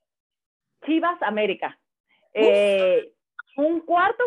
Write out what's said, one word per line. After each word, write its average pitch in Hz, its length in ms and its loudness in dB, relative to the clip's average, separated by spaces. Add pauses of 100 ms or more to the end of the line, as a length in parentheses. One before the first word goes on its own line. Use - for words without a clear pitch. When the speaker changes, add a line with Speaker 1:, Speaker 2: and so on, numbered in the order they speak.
(840)
Speaker 1:
Chivas 330 360 -2
América. 202 560 -4 (580)
Speaker 2:
Uf. 214 80 0
Speaker 1:
Eh, 196 680 2 (420)
un 320 260 0
cuarto 349 440 0